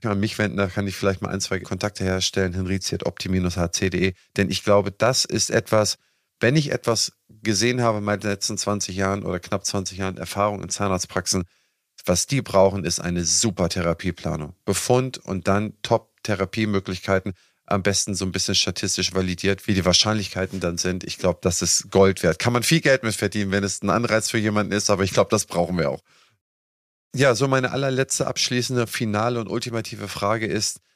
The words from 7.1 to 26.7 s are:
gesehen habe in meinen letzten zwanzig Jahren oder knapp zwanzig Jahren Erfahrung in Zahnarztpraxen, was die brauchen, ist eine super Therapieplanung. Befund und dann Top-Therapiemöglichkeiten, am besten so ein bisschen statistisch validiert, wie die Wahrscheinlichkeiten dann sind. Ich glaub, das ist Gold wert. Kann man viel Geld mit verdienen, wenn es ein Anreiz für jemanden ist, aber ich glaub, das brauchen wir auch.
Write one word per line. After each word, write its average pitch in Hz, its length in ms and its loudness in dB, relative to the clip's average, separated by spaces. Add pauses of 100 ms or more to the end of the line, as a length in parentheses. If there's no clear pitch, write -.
gesehen 110 400 2
habe 113 160 4
in 104 60 -4
meinen 104 180 0
letzten 101 380 -4
zwanzig 98 360 -2
Jahren 98 280 0
oder 90 160 -4
knapp - 260 -4
zwanzig 92 320 -4
Jahren 95 200 -4
Erfahrung 101 440 -2
in 85 80 -10
Zahnarztpraxen, 92 760 -2 (600)
was - 220 2
die 131 160 -2
brauchen, 95 420 4
ist 85 140 -2
eine 87 260 -2
super 90 440 0
Therapieplanung. 82 840 -4 (120)
Befund 123 520 0
und - 300 -6
dann 101 340 0
Top-Therapiemöglichkeiten, 98 1500 -2 (340)
am 90 160 0
besten 98 320 0
so 95 100 -4
ein 90 80 -4
bisschen 95 220 -2
statistisch 92 580 -2
validiert, 95 520 -2
wie 110 80 0
die 92 120 2
Wahrscheinlichkeiten 95 760 0
dann 87 180 -2
sind. 92 280 -4
Ich - 120 -10
glaub, 90 240 0
das 87 200 0
ist - 280 0
Gold 95 320 6
wert. 82 160 2
Kann 117 140 0
man 120 120 2
viel 165 180 2
Geld 135 220 4
mit 110 100 -2
verdienen, 101 380 -2
wenn 98 120 2
es 98 180 -4
ein 101 80 0
Anreiz 110 400 2
für 117 100 0
jemanden 107 340 0
ist, 104 160 0
aber 98 160 2
ich 92 80 -2
glaub, - 160 2
das 107 160 2
brauchen 87 320 -2
wir 73 120 0
auch. 65 120 -6 (1120)